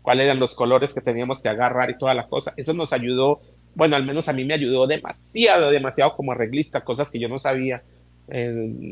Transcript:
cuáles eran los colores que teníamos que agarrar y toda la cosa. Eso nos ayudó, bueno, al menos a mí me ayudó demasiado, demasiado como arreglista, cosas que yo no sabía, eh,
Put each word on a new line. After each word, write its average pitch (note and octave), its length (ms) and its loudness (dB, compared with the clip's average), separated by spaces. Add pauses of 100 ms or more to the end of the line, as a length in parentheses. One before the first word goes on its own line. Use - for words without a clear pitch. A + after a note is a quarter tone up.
cuáles B2+ 220 2
eran C#3 160 4
los B2+ 160 0
colores B2+ 400 2
que B2+ 60 -6
teníamos B2 420 -4
que A2+ 60 0
agarrar B2 420 0
y B2 60 -14
toda C3 180 0
la A#2 120 -4
cosa. - 300 -6
Eso C#3+ 160 -4
nos E3+ 180 -4
ayudó, B2+ 500 0 (340)
bueno, D#3 200 4
al C#3 80 2
menos C#3+ 240 -4
a D3+ 60 0
mí C3 120 -4
me D3+ 100 -2
ayudó C3 320 2
demasiado, F3 840 2
demasiado C3+ 460 2
como C#3 160 -4
arreglista, B2 500 -2
cosas C3+ 300 -4
que A#2+ 80 -8
yo A#2 80 -4
no B2+ 100 -6
sabía, C3 460 -4 (460)
eh, A#2 440 -6 (180)